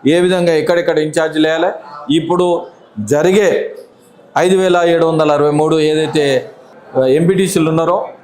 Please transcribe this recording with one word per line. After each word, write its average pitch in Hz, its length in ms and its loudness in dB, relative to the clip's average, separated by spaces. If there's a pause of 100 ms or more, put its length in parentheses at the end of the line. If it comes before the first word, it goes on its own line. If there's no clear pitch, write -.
(100)
ఏ 170 100 2
విధంగా 180 340 2
ఎక్కడెక్కడ 170 440 0
ఇన్ఛార్జ్ 156 400 -2
వేయాలి, 160 320 0 (440)
ఇప్పుడు 175 480 -2 (380)
జరిగే 165 760 0 (640)
ఐదు 185 180 2
వేల 180 300 2
ఏడు 165 200 2
వందల 156 260 2
అరవై 147 180 2
మూడు 156 300 0
ఏదైతే, 151 720 0 (460)
ఆ, 131 40 2
ఎంపీటీసీలు 160 680 0
ఉన్నారో 165 400 -2 (160)